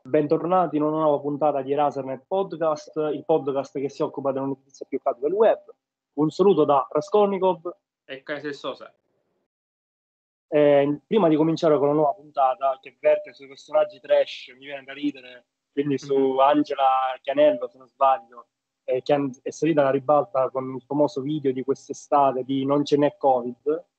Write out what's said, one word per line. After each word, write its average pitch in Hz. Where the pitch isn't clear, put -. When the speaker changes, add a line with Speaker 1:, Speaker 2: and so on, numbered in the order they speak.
Speaker 1:
Bentornati 156
in 147
una 156
nuova 147
puntata 143
di 135
Erasernet 135
Podcast, 170
il 143
podcast 139
che 135
si -
occupa 139
delle 131
notizie -
più 135
calde 127
del 156
web. 208
Un 151
saluto 180
da 139
Raskolnikov 180
Speaker 2:
e 135
Kaiser 147
Sosa. -
Speaker 1:
Eh, 147
prima 180
di 156
cominciare 156
con 139
la 143
nuova 147
puntata, 135
che 131
verte 151
sui 139
personaggi 139
trash, 143
mi 135
viene 139
da 135
ridere, 131
quindi 143
su 139
Speaker 2:
Mhm. 135
Speaker 1:
Angela 143
Chianello, 139
se 127
non 131
sbaglio, 127
eh, 127
che -
an-, 139
è -
salita 151
alla 135
ribalta 135
con 131
il 123
famoso 143
video 139
di 127
quest'estate 135
di 135
Non 143
ce 147
n'è 143
covid. 131